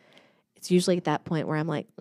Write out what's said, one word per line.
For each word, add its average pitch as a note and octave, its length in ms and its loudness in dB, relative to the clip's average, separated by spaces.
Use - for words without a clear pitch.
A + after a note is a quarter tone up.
It's - 160 -8
usually F3+ 260 4
at F3 60 -4
that D3 200 -2
point D#3+ 240 -2
where D3 100 -2
I'm D#3 100 -2
like, D3+ 180 -4